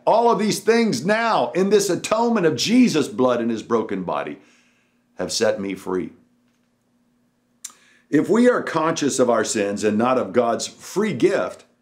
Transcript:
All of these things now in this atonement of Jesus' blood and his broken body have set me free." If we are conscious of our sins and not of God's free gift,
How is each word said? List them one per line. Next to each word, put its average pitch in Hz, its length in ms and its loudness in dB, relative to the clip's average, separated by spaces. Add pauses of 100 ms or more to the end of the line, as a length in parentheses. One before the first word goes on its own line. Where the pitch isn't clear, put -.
All 226 240 4
of 233 80 2
these 202 220 -2
things 214 440 2
now 208 480 0
in 196 180 0
this 202 180 2
atonement 180 560 0
of 151 120 0
Jesus' 175 520 2
blood 120 320 0
and 117 100 -2
his 107 120 -4
broken 107 400 -2
body 73 360 -6 (760)
have 90 180 -8
set 107 260 0
me 98 160 -6
free." 92 380 -6 (2000)
If 131 180 2
we 233 220 4
are 214 120 -2
conscious 156 560 -2
of 123 120 2
our 110 140 2
sins 101 380 -4
and 107 140 0
not 123 220 2
of 98 160 -4
God's 117 320 0
free - 480 -6
gift, 120 500 -2 (180)